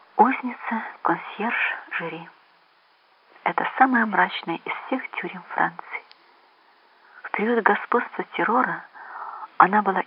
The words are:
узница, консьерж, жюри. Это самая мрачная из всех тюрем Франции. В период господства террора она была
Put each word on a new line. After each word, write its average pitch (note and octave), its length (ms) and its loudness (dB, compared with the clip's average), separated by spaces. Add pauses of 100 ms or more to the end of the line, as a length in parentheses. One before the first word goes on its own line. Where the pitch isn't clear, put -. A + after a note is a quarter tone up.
(160)
узница, - 680 2 (180)
консьерж, - 760 -2 (160)
жюри. E3+ 360 -8 (1160)
Это - 220 -2 (120)
самая B3+ 260 6
мрачная F3+ 520 0
из - 160 -8 (120)
всех - 280 -6
тюрем F3 300 -8 (120)
Франции. - 480 -4 (1200)
В - 80 -14
период A3 340 2
господства - 580 2 (140)
террора G3 480 0 (720)
она F#3+ 240 8
была F#3+ 260 0